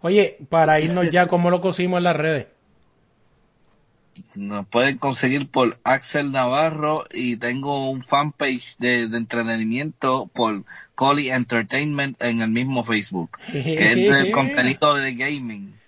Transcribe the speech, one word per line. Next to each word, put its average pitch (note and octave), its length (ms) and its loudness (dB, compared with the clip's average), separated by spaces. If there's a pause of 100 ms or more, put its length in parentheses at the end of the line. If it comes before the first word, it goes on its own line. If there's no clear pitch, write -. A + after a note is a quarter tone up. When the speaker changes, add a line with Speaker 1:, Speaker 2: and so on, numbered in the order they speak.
Speaker 1:
Oye, F#3+ 360 2 (140)
para D#3 300 6
irnos E3+ 300 0
ya, F3 160 4
¿cómo F3 220 2
lo F3+ 140 2
conseguimos F3+ 340 0
en F3 80 0
las F3 120 2
redes? D#3 300 -2 (1900)
Speaker 2:
Nos G2+ 340 -8
pueden B2+ 300 2
conseguir C#3 520 0
por B2 320 2
Axel C#3 480 0
Navarro D3+ 800 0
y A#2+ 280 -4
tengo C3+ 520 -4
un C3 120 -6
fanpage C#3 760 -2
de, A#2+ 300 0
de A2+ 80 -6
entretenimiento A#2 1160 -2
por A2 280 0 (320)
Coli C#3 360 2
Entertainment C3 920 -2
en A#2 200 0
el A2+ 80 0
mismo B2 340 -2
Facebook, G2+ 540 -4 (120)
que - 80 -4 (340)
es - 40 2
Speaker 1:
<laughs> C3 160 4
Speaker 2:
del C#3 180 4
contenido C#3 640 2
de C3+ 200 -2
gaming A#2 600 -6 (140)